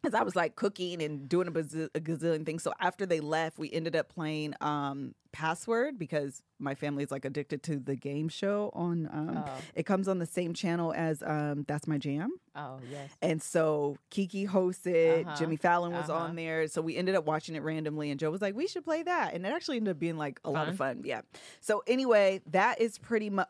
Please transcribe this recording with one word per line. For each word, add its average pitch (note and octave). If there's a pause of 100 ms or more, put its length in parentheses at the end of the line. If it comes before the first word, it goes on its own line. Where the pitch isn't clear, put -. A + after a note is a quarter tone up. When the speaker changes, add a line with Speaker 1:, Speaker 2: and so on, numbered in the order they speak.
Speaker 1:
'Cause C#4+
I -
was, F#3+
like, E3+
cooking F3+
and D3
doing F3
a -
bazil-, D#3
a D#3
gazillion D#3+
things. D#3+
So -
after F#3
they F3
left, D#3
we D#3
ended E3
up D#3
playing, D3+
um, C#3+ (160)
Password A3+
because D3 (200)
my C#3
family C#3+
is, C#3+
like, C#3
addicted C#3+
to D3
the C#3
game C#3+
show G3+
on, E3+
um, D#3+
Speaker 2:
Oh. C#3+ (240)
Speaker 1:
it D#3+
comes F#3+
on F#3+
the E3+
same E3+
channel E3+
as, D#3+
um, D3
That's D3
My D3+
Jam. D3 (240)
Speaker 2:
Oh, C3+ (100)
yes. C#3+ (100)
Speaker 1:
And D#3+
so D3 (140)
Kiki G3
hosts F#3
it. E3
Speaker 2:
Uh-huh. D3+
Speaker 1:
Jimmy D#3+
Fallon E3+
was D3+
Speaker 2:
Uh-huh. E3
Speaker 1:
on E3+
there. D#3+
So D#3+
we D#3+
ended F#3
up D#3+
watching D#3
it C#3+
randomly. D3+
And C#3+
Joe D#3
was F#3
like, G3
"We D4+
should F4
play D#4+
that." D#4+
And F3
it F#3+
actually D#4
ended G#3+
up -
being, E3
like, D3+
a -
lot D3+
of F3+
Speaker 2:
Fun. C3+
Speaker 1:
fun. C3+
Yeah. B2+ (380)
So G#3
anyway, A3
that F#3+
is A3+
pretty G#3+
mu-, G3